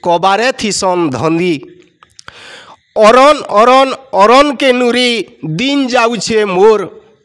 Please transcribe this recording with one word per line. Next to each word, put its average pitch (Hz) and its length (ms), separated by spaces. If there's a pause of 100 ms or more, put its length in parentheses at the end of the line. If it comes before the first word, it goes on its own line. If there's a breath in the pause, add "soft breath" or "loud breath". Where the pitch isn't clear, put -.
কবারে 190 500
থিসন 190 460 (120)
ধন্দি। 160 440 (1400 loud breath)
অরণ 254 400 (140)
অরণ 254 380 (240)
অরণ 233 340 (100)
কে 277 160
নুরি 247 380 (460)
দিন 277 300
যাউছে 233 580
মোর। 208 360 (440)